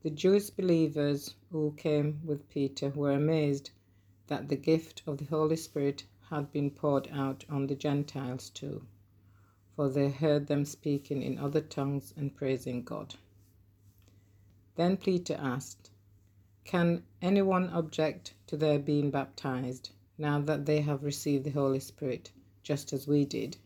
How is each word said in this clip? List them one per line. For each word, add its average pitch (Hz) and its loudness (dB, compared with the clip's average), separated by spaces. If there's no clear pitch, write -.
The 156 -2
Jewish 202 4
believers 147 2
who 151 0
came 151 2
with 147 -6
Peter 139 -2
were 143 0
amazed 147 2
that 139 -4
the 143 2
gift 160 0
of 143 -4
the 147 -8
Holy 156 2
Spirit 143 -2
had 147 -6
been 143 -2
poured 143 0
out 135 -4
on 139 -2
the 139 -4
Gentiles 139 -4
too, - -10
for 143 0
they 139 2
heard 147 2
them 143 2
speaking 143 -4
in 131 -4
other 143 0
tongues 139 -4
and 139 -6
praising 127 -4
God. 107 -10
Then 180 4
Peter 180 0
asked, - -6
"Can 170 2
anyone 190 4
object 160 -2
to - -6
their 147 4
being 143 2
baptized 135 -4
now 147 0
that 143 0
they 151 4
have 143 0
received 143 0
the 147 -2
Holy 135 2
Spirit, - -8
just 143 -4
as 135 -4
we 143 6
did?" 113 -6